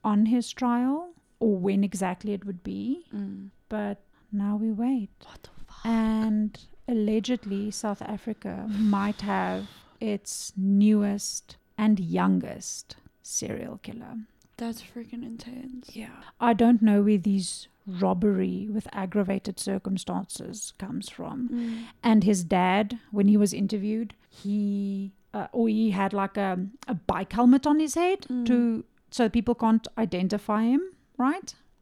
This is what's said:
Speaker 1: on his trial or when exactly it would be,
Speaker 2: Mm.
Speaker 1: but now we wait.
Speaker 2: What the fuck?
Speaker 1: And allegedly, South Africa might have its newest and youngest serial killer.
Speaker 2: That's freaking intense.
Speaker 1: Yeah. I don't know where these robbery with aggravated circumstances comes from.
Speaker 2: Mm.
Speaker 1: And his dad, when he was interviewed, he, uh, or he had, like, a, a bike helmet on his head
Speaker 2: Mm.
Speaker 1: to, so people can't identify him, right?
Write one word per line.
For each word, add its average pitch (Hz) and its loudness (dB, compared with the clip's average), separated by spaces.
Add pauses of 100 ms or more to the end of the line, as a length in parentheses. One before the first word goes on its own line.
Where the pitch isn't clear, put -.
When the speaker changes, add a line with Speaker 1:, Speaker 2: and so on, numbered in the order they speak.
Speaker 1:
on 214 4
his 240 2
trial 262 -2 (260)
or 214 2
when 196 2
exactly 190 -4
it 196 -8
would 185 -10
be, 214 -6 (100)
Speaker 2:
Mm. 196 -8 (200)
Speaker 1:
but 208 -6 (300)
now 202 -2
we 220 0
wait. 233 -2 (160)
Speaker 2:
What - -20
the - -20 (160)
fuck? - -14
Speaker 1:
And 220 0 (300)
allegedly, 214 0
South 202 -6
Africa 214 -8
might 202 0
have 190 -2 (320)
its - -6
newest 202 2 (200)
and 214 4
youngest 180 -2 (280)
serial - -8
killer. - -14 (420)
Speaker 2:
That's 233 -8
freaking 240 -14
intense. 247 -14
Speaker 1:
Yeah. 220 -16 (180)
I 233 4
don't 233 6
know 208 6
where 208 4
these 190 -2 (200)
robbery 185 0
with 208 -4
aggravated 190 -2
circumstances 190 -6
comes - -8
from. 254 -8
Speaker 2:
Mm. 233 -6 (200)
Speaker 1:
And 220 6
his 185 2
dad, 190 0 (120)
when 202 2
he 208 8
was 208 4
interviewed, 208 -4 (160)
he, 202 -4 (200)
uh, 208 -8
or 233 2
he 220 2
had, 196 0
like, 196 -2
a, 190 -2 (200)
a 254 -4
bike 180 -4
helmet 247 6
on 302 4
his 302 0
head 359 2
Speaker 2:
Mm. 247 -2
Speaker 1:
to, 233 2 (240)
so 226 2
people 233 0
can't 226 2 (100)
identify 208 0
him, 262 4 (360)
right? 294 -2 (260)